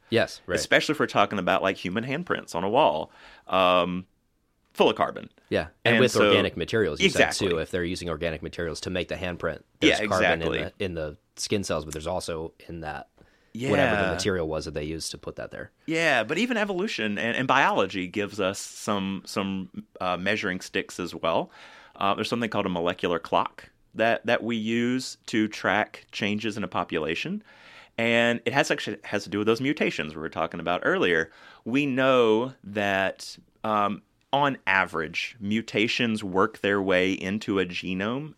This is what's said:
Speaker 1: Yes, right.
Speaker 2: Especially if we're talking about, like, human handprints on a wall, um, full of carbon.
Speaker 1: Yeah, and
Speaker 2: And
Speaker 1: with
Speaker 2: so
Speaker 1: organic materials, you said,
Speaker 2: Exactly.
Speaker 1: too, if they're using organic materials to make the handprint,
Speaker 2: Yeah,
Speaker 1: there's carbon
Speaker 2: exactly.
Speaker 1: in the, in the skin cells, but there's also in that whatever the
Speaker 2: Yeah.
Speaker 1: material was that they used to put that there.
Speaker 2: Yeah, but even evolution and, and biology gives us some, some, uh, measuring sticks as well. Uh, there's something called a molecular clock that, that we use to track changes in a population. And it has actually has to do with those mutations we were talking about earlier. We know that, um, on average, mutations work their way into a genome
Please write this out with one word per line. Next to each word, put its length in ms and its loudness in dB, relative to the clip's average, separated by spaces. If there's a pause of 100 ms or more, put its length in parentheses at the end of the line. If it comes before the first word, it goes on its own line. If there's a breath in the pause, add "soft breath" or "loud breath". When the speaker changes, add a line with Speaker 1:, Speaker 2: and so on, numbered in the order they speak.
(100)
Speaker 1:
Yes, 360 0
right. 100 0
Speaker 2:
Especially 360 2
if 80 -2
we're 60 2
talking 340 2
about, 200 2
like, 160 2
human 280 -4
handprints 500 -6
on 80 -2
a 60 -2
wall, 420 2 (380 loud breath)
um, 580 4 (680)
full 140 6
of 80 4
carbon. 320 -2 (220)
Speaker 1:
Yeah, 180 0 (160)
and 120 6
Speaker 2:
And 40 6
Speaker 1:
with 120 4
Speaker 2:
so 160 6
Speaker 1:
organic 280 4
materials, 440 0
you 100 4
said, 180 4
Speaker 2:
Exactly. 200 0
Speaker 1:
too, 100 2
if 140 -4
they're 120 0
using 240 -4
organic 340 -4
materials 400 -6
to 80 -6
make 180 -2
the 80 -6
handprint, 460 -6 (180)
Speaker 2:
Yeah, 160 6
Speaker 1:
there's 120 -2
carbon 340 4
Speaker 2:
exactly. 160 0
Speaker 1:
in 60 -4
the, 200 -8
in 100 -4
the 220 -6 (180)
skin 300 -4
cells, 200 -2
but 100 -10
there's 120 -8
also 460 -6 (160)
in 120 -10
that 280 -10 (480 soft breath)
whatever 400 2
the 60 2
Speaker 2:
Yeah. 100 0
Speaker 1:
material 360 0
was 180 -4
that 80 -8
they 100 -4
used 280 -6
to 60 -14
put 180 -12
that 140 -10
there. 220 -14 (140)
Speaker 2:
Yeah, 380 2
but 140 -2
even 180 0
evolution 600 -2
and, 180 -2
and 120 0
biology 580 2
gives 340 -6
us 200 0
some, 640 -4
some, 420 -4 (320)
uh, 160 0
measuring 440 -2
sticks 400 -6
as 120 -6
well. 380 0 (460 loud breath)
Uh, 180 0
there's 140 -2
something 220 -2
called 160 -2
a 40 -2
molecular 480 0
clock 520 -4 (260)
that, 300 2
that 180 0
we 120 -2
use 680 -2
to 220 2
track 640 0
changes 440 -4
in 60 -4
a 60 -4
population. 720 -4 (540 loud breath)
And 480 2
it 80 0
has 200 2
actually 320 -4
has 180 -2
to 80 -14
do 80 -2
with 80 0
those 140 4
mutations 560 -2
we 40 -10
were 80 -6
talking 300 -4
about 240 0
earlier. 480 2 (340 loud breath)
We 220 0
know 680 4 (100)
that, 720 -2 (260)
um, 400 0 (300)
on 340 2
average, 720 0
mutations 840 0
work 340 2
their 240 2
way 300 4
into 480 -2
a 40 0
genome 720 -6